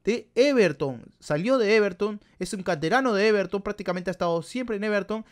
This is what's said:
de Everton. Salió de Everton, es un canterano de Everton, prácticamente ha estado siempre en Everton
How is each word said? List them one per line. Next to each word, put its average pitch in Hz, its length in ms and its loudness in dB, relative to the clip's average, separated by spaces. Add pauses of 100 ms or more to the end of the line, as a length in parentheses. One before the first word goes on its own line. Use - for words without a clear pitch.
de 233 300 -2
Everton. 185 720 2 (140)
Salió 185 380 0
de 220 200 4
Everton, 208 440 0 (180)
es 180 140 -8
un 190 100 -6
canterano 196 520 0
de 202 140 2
Everton, 202 340 0
prácticamente 185 480 -6
ha - 20 -2
estado 170 300 -2
siempre 240 340 -6
en 202 80 -6
Everton 214 480 -2